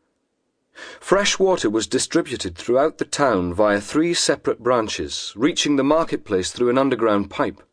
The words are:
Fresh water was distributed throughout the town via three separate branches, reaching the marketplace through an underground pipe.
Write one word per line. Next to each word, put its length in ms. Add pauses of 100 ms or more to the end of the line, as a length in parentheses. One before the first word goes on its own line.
(1000)
Fresh 380
water 320
was 160
distributed 720
throughout 400
the 80
town 480
via 260
three 340
separate 460
branches, 760
reaching 400
the 80
marketplace 680
through 180
an 100
underground 500
pipe. 320 (120)